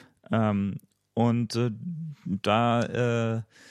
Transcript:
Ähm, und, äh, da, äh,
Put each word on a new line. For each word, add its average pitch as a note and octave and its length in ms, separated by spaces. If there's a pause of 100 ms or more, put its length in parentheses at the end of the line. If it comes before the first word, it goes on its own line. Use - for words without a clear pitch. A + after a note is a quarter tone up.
(320)
Ähm, G#2 460 (360)
und, A#2 400
äh, A#2+ 160 (540)
da, A2+ 580 (540)
äh, A2+ 60 (280)